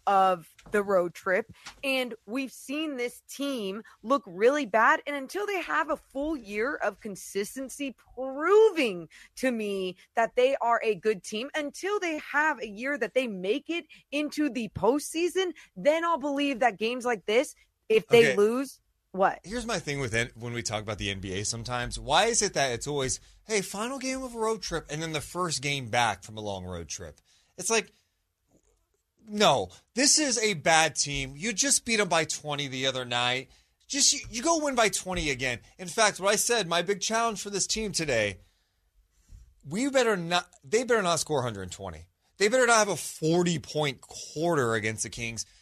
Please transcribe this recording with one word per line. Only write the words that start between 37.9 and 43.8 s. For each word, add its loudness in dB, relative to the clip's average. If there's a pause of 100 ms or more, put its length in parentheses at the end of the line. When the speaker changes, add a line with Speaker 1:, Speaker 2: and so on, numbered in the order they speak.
Speaker 2:
today, 0 (1300)
we -2
better 4
not, -2 (160)
they 2
better 2
not 2
score 0
a 0
hundred -4
and -10
twenty. -12 (300)
They 4
better 4
not 6
have 4
a 0
forty-point 0